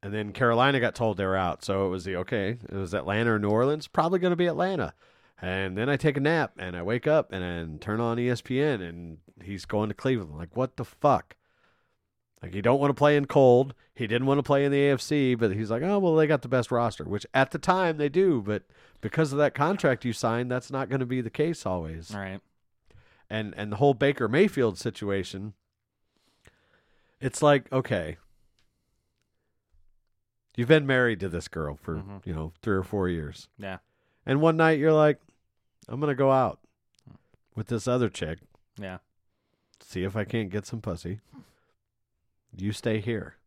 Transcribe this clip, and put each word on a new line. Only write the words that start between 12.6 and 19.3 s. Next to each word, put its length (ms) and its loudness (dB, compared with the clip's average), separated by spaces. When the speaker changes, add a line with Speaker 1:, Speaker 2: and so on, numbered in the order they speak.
Speaker 1:
don't 180 4
wanna 140 2
play 220 6
in 100 2
cold. 480 6
He 120 -6
didn't 220 0
wanna 160 4
play 200 2
in 80 2
the 160 4
A 60 4
F 60 -2
C, 340 2
but 200 0
he's 160 -4
like, 120 -2
"Oh, 160 0
well, 160 2
they 140 6
got 140 2
the 60 -10
best 220 0
roster," 340 0
which 300 -6
at 160 4
the 80 -6
time 380 2
they 120 0
do, 320 4
but 220 -4
because 320 -2